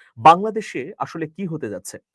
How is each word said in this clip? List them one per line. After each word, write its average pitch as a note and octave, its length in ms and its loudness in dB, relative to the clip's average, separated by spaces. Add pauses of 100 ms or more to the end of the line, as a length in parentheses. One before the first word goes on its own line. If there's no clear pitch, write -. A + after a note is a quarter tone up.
(180)
বাংলাদেশে F3+ 640 4 (160)
আসলে D#3 300 -6
কি E3+ 180 -10
হতে D#3+ 240 -6
যাচ্ছে? F#2+ 280 -10 (180)